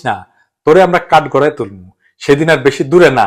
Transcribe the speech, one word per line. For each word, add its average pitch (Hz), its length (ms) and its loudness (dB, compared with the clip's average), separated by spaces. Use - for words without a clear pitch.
না, 101 220 -8
তোরে 170 180 4
আমরা 180 160 0
কাঠগড়ায় 147 520 0
তুলমু। 98 400 -14
সেদিন 147 320 -2
আর 156 60 4
বেশি 135 280 -4
দূরে 160 260 2
না। 120 160 0